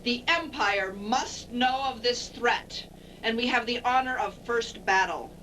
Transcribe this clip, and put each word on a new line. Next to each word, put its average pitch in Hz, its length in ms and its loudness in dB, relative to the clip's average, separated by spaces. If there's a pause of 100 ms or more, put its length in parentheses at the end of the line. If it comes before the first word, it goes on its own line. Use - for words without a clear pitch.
The 240 240 0
Empire 240 640 0
must 220 560 -2
know 254 360 2
of 240 180 -2
this 240 260 0
threat, - 560 -2 (380)
and 226 120 0
we 240 120 2
have 247 180 4
the 233 180 -2
honor 254 320 4
of - 220 -2
first 226 480 -2
battle. 180 580 2